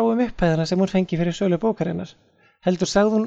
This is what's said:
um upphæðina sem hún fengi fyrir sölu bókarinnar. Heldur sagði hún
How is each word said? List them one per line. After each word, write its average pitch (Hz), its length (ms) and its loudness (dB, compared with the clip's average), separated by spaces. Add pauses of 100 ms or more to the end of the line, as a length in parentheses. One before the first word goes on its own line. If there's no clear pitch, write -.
um 226 160 0
upphæðina 165 480 0
sem 180 80 0
hún 190 140 0
fengi 185 260 0
fyrir 170 160 -2
sölu 180 240 0
bókarinnar. 175 540 -4 (500)
Heldur 180 280 0
sagði 214 260 4
hún 220 100 2